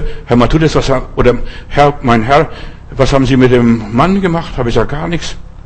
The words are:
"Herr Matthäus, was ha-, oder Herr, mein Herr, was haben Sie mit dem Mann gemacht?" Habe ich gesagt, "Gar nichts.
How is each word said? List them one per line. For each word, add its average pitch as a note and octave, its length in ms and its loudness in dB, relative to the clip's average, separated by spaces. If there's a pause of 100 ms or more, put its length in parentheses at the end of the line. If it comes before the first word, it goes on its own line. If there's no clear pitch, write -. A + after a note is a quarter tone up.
(260)
"Herr A#2+ 120 2
Matthäus, D3+ 380 2
was C#3 140 0
ha-, C3 120 0 (160)
oder A#3+ 160 4 (340)
Herr, C#3+ 340 2
mein A#2 220 2
Herr, C#3+ 240 2 (480)
was B2 160 2
haben C3+ 140 2
Sie C3 100 2
mit B2+ 160 4
dem A#2 420 2
Mann F3+ 280 2
gemacht?" E3+ 340 -4
Habe A#2+ 140 -2
ich A2+ 60 -2
gesagt, G#2+ 160 0
"Gar D#3+ 180 -6
nichts. - 260 -6 (300)